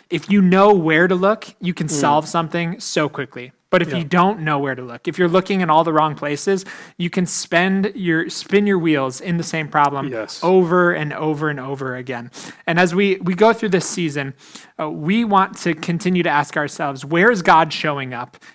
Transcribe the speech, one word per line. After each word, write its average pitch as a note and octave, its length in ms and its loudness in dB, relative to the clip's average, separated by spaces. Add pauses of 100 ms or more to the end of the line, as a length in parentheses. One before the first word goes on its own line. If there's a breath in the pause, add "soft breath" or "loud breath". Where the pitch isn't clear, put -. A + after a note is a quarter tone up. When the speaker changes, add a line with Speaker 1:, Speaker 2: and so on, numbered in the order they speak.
(100)
Speaker 1:
if E3 180 -4
you G3+ 140 4
know G3 320 8
where D#3+ 320 4
to F#3 80 2
look, G3 320 0 (140)
you F3+ 120 -4
can E3+ 140 -4
Speaker 2:
Hmm. D3+ 80 -4
Speaker 1:
solve D3 320 2
something E3+ 540 -4
so D3+ 280 -2
quickly. B2+ 440 -12 (180)
But F3+ 120 4
if D#3+ 80 -4
Speaker 2:
Yeah. D3 80 -4
Speaker 1:
you E3 60 -4
don't F3+ 360 2
know D#3 180 0
where C#3 160 -2
to B2+ 80 -12
look, A#2+ 240 -12
if E3+ 100 -6
you're F3+ 120 2
looking F#3 320 0
in E3+ 100 0
all D#3+ 140 6
the E3 80 -2
wrong D3+ 240 2
places, F3 480 -2 (320 loud breath)
you F3 140 -4
can F3+ 160 -2
spend F#3+ 680 0
your, E3+ 360 -2
spin - 360 0
your G3 120 2
wheels C#3 420 0
in F3 160 -4
the E3 80 -2
same D#3+ 240 -6
problem C#3+ 400 2
Speaker 2:
Yes. A2 340 -10
Speaker 1:
over F3+ 500 4
and D3+ 200 -4
over D#3 380 -4
and C#3+ 100 -6
over C3+ 340 -8
again. B2 360 -10 (360 loud breath)
And E3 140 2
as F3 140 2
we, G3 280 2
we F#3 120 -2
go G#3+ 180 4
through A3 180 -2
this F3+ 160 0
season, C#3+ 480 -6 (460 loud breath)
uh, D#3 80 -4
we E3+ 360 0
want G3 340 0
to E3+ 160 -2
continue F3 480 -2
to E3+ 60 0
ask D3 280 -2
ourselves, D3 480 -6
where E3+ 260 4
is G3+ 120 0
God D#3+ 300 6
showing C#3 420 -6
up A#2+ 220 -12 (180 loud breath)